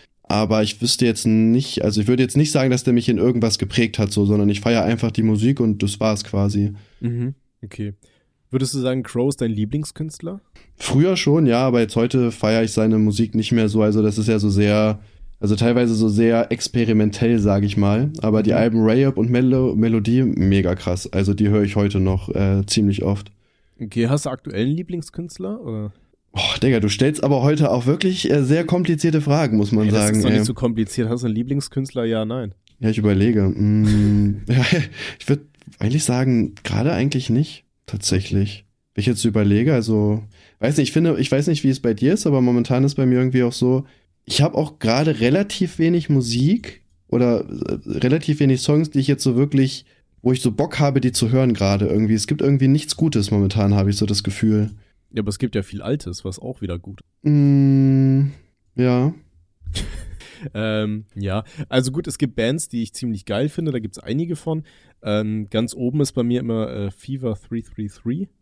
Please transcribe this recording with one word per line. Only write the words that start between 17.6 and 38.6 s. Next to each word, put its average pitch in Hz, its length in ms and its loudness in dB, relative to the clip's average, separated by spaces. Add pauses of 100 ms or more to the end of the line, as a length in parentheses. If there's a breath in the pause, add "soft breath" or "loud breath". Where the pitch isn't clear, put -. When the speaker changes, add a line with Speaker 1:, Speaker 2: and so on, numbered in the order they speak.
Speaker 1:
ich 101 120 -2
mal. 107 340 2 (120)
Aber 107 220 2
die 110 80 2
Speaker 2:
Mhm. - 40 2
Speaker 1:
Alben 113 280 2
Rayup 131 340 2
und 113 120 0
Melo-, 127 440 2
Melodie, 113 480 2
mega 95 540 2
krass. - 360 -6
Also 98 220 0
die 101 140 2
höre 104 160 2
ich 101 120 -2
heute 101 240 0
noch, 92 300 0
äh, 98 360 0
ziemlich 101 360 0
oft. 101 300 -4 (480)
Speaker 2:
Okay, 117 280 -2
hast 143 180 -2
du 135 40 -6
aktuellen 123 400 -4
Lieblingskünstler, 175 920 -8
oder? 107 320 -8 (400)
Speaker 1:
Boah, - 300 -4
Digga, 120 180 2
du 104 80 2
stellst 135 360 0
aber 139 180 2
heute 151 280 2
auch 120 160 0
wirklich, 185 440 0
äh, 143 140 2
sehr 156 200 2
komplizierte 165 560 0
Fragen, 143 360 0
muss 104 160 0
man 107 140 2
Speaker 2:
Ey, 104 40 2
das 107 100 2
Speaker 1:
sagen, 107 180 2
Speaker 2:
ist 104 60 2
doch 123 60 2
nicht 107 80 4
Speaker 1:
ey. 104 60 2
Speaker 2:
so 120 100 -2
kompliziert. 113 540 -2
Hast 120 140 -4
du 123 40 -2
einen 110 80 -2
Lieblingskünstler? 131 720 -4
Ja, 113 200 -2
nein. 113 300 -8 (240)
Speaker 1:
Ja, 110 120 0
ich 110 80 0
überlege. 104 440 4
Mm, 104 1040 2
<laughs> - 40 -6
ja, 123 160 2 (540 loud breath)
ich - 100 -8
würd 143 120 0 (380)
eigentlich 131 260 0
sagen, 123 580 0
gerade 117 300 -2
eigentlich 127 380 -2
nicht, 131 340 -2 (220)
tatsächlich. 98 760 -2 (300)